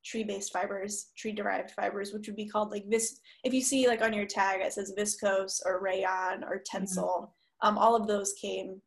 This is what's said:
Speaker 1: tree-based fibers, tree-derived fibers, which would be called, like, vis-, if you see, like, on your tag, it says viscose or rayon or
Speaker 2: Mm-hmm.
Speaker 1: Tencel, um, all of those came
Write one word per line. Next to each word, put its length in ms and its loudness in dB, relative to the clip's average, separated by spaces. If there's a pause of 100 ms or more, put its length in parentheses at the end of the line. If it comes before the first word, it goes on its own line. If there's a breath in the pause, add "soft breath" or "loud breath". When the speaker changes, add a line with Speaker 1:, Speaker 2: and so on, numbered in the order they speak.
Speaker 1:
tree-based 480 -4
fibers, 640 -4
tree-derived 540 -2
fibers, 420 -4
which 140 -8
would 100 -8
be 100 -6
called, 240 0
like, 160 -6
vis-, 320 0 (240 loud breath)
if 100 2
you 80 4
see, 260 4
like, 140 4
on 120 4
your 120 0
tag, 360 2
it 100 0
says 260 -6
viscose 680 0
or 160 2
rayon 640 0
or 160 -4 (100)
Speaker 2:
Mm-hmm. 140 -4
Speaker 1:
Tencel, 460 -2 (300)
um, 160 4
all 180 6
of 120 2
those 260 0
came 540 -6